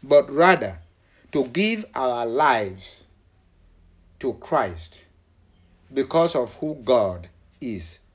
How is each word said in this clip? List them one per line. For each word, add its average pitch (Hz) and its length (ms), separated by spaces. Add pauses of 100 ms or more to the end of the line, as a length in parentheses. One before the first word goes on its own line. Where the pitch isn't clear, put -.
but 143 280
rather 151 480 (540)
to 135 140
give 214 380 (100)
our 123 320
lives 117 800 (1120)
to 123 140
Christ 95 680 (920)
because 139 420
of 123 200
who 156 200 (100)
God 98 440 (320)
is 104 380 (160)